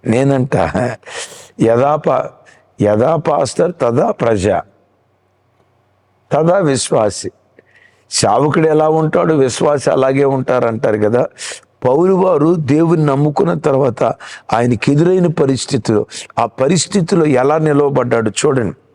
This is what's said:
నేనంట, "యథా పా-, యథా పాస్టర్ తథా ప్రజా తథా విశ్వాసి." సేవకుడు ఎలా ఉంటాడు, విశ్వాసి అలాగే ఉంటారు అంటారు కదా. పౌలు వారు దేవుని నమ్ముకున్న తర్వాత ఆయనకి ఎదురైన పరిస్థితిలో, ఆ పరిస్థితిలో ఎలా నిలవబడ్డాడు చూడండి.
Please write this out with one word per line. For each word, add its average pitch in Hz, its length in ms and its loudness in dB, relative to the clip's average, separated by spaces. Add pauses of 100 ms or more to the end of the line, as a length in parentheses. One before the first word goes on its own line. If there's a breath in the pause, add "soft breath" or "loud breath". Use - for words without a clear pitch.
నేనంట, 131 500 0 (1040 loud breath)
"యథా 123 360 2
పా-, 147 300 -2 (560 soft breath)
యథా 110 340 2
పాస్టర్ 160 640 -2
తథా 135 300 0
ప్రజా 104 520 0 (1700)
తథా 165 260 2
విశ్వాసి." 123 720 -2 (800 soft breath)
సేవకుడు 143 580 2
ఎలా 156 200 2
ఉంటాడు, 160 460 0
విశ్వాసి 143 560 0
అలాగే 135 340 2
ఉంటారు 127 420 0
అంటారు 113 320 -2
కదా. 110 280 0 (600 loud breath)
పౌలు 175 260 2
వారు 175 400 2
దేవుని 160 520 2
నమ్ముకున్న 147 480 0
తర్వాత 139 480 0 (500 loud breath)
ఆయనకి 120 400 0
ఎదురైన 175 340 2
పరిస్థితిలో, 135 800 -2 (320 loud breath)
ఆ 117 80 0
పరిస్థితిలో 165 800 0
ఎలా 139 320 2
నిలవబడ్డాడు 135 720 0
చూడండి. 120 460 -2 (180)